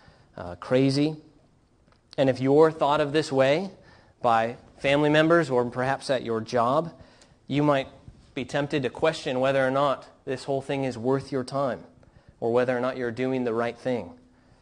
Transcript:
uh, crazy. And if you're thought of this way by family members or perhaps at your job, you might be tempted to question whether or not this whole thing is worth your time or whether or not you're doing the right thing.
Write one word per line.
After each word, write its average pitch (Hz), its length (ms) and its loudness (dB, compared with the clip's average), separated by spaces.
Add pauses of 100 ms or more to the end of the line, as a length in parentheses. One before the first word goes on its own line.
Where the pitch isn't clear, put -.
(360)
uh, 87 200 -12
crazy. 139 600 0 (1000)
And 135 140 2
if 123 100 -2
you're 147 320 6
thought 156 280 0
of 143 120 -2
this 151 180 -2
way 139 400 2 (520)
by 117 340 2 (220)
family 147 320 2
members 156 400 4
or 123 160 2
perhaps 127 420 -4
at 127 140 0
your 113 180 -4
job, 123 520 0 (540)
you 143 160 0
might 139 260 2 (460)
be 131 100 -6
tempted 143 400 -4
to 120 60 -2
question 156 500 -2
whether 135 260 2
or 131 40 0
not 139 360 0 (180)
this 131 200 -8
whole 135 180 -4
thing 135 220 -4
is 123 120 -6
worth 131 340 -2
your 131 140 -4
time 131 360 -4 (600)
or 117 120 -2
whether 123 240 2
or 123 40 -2
not 127 160 -2
you're 123 140 -4
doing 127 340 -2
the 117 80 0
right 117 260 -2
thing. 117 340 -4 (500)